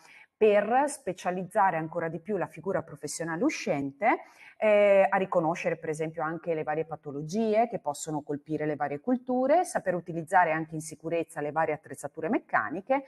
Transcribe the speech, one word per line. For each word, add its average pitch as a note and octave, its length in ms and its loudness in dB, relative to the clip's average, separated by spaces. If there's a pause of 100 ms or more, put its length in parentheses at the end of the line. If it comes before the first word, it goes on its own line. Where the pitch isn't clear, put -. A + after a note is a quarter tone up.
(380)
per G#3+ 500 4
specializzare F#3 880 -2
ancora E3 320 -4
di E3 120 -6
più G#3 180 -4
la D#3 100 -2
figura E3 340 -6
professionale D#3+ 640 -6
uscente, G3+ 760 -2 (360)
eh, G#3 540 6
a G3 80 2
riconoscere F3 580 0
per D#3+ 140 -8
esempio D#3+ 340 -4
anche E3 300 -4
le D#3 100 -2
varie D#3 220 -2
patologie D#3+ 840 -2
che G3+ 120 -8
possono D3 420 -6
colpire D3+ 440 -4
le D3+ 120 -2
varie D3 240 -4
culture, B3+ 640 2
saper G3 300 -4
utilizzare E3+ 580 2
anche D#3+ 220 -4
in D#3 60 -6
sicurezza D#3+ 600 -6
le D3 100 -4
varie D#3 220 0
attrezzature D3 560 -8
meccaniche, F#3 800 -2